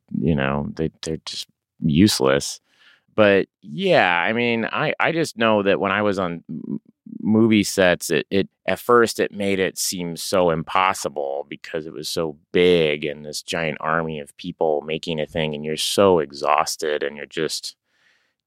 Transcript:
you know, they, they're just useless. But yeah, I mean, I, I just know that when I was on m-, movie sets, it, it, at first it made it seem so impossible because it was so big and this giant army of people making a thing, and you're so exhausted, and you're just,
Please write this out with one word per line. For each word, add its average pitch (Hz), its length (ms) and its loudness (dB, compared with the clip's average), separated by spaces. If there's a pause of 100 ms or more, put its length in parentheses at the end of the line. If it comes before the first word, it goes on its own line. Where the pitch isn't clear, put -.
(180)
you 80 160 0
know, 71 420 -2
they, 80 140 -4 (120)
they're 80 240 -8
just - 200 -12 (380)
useless. 71 760 2 (560)
But 101 320 4 (140)
yeah, 135 560 2
I 92 160 0
mean, 117 320 0
I, 135 340 -4
I 127 100 2
just 160 280 -4
know 110 240 4
that 95 180 2
when 95 100 0
I 101 120 0
was 101 160 0
on 87 320 -4
m-, - 280 -8 (440)
movie 110 400 4
sets, 90 480 2
it, 76 200 0
it, 98 160 0 (200)
at 92 120 -2
first 117 400 2
it - 140 -2
made 98 260 -2
it 92 200 -2
seem 87 380 -6
so 90 340 0
impossible 76 1000 -2
because 78 380 -10
it 80 80 -14
was 76 160 -10
so 80 260 -4 (160)
big 82 540 4
and 73 180 -10
this 76 160 -12
giant 82 400 -6
army 80 400 -2
of 71 160 -18
people 80 460 -2
making 78 360 -6
a 76 60 -2
thing, 78 300 -4
and 73 100 -8
you're 78 140 -6
so 95 400 4
exhausted, 73 840 0
and 71 140 -6
you're 73 80 -12
just, - 500 -6 (720)